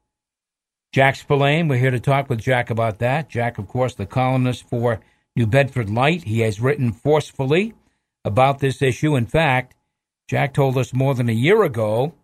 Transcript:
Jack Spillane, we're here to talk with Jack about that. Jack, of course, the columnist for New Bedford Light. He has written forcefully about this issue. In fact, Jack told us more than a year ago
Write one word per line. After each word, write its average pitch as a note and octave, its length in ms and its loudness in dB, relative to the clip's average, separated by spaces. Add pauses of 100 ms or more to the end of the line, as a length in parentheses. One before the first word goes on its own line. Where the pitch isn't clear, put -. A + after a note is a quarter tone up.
(920)
Jack C3+ 220 4
Spillane, D3 520 0
we're C3 120 0
here C3 100 2
to B2 100 -2
talk C3+ 300 -2
with A2+ 120 -4
Jack B2 280 -2
about A2+ 300 -2
that. B2+ 280 -2
Jack, A#2 300 -6
of G2+ 100 -10
course, B2+ 280 -4
the G2 100 -8
columnist B2+ 640 -2
for A#2+ 300 -2 (360)
New A#2 120 2
Bedford B2+ 420 0
Light. C#3+ 360 0
He A2 160 -2
has A2 200 -2
written B2+ 300 0
forcefully D3+ 840 0 (500)
about C3 360 2
this C3+ 240 -2
issue. D3 320 0
In A#2 100 0
fact, C3 480 0 (540)
Jack C3+ 260 -2
told C3+ 240 2
us B2+ 160 -2
more C3 220 0
than A#2+ 120 0
a A2+ 60 0
year C#3+ 300 4
ago A#2 500 -2 (100)